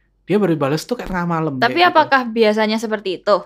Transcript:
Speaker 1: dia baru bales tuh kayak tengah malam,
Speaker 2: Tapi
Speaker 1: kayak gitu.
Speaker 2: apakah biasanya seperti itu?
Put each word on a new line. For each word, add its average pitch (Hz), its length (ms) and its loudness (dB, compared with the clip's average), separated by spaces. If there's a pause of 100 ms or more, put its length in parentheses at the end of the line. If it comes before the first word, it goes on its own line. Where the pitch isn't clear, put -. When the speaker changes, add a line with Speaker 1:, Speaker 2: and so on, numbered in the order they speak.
(220)
Speaker 1:
dia 196 160 0
baru 175 160 2
bales 147 320 -2
tuh 247 80 -6
kayak 190 160 -8
tengah 175 180 -4
malam, 160 300 -2
Speaker 2:
Tapi 240 160 0
Speaker 1:
kayak 349 140 2
gitu. - 40 4
Speaker 2:
apakah 294 360 4
biasanya 220 500 0
seperti 214 400 -6
itu? 202 280 2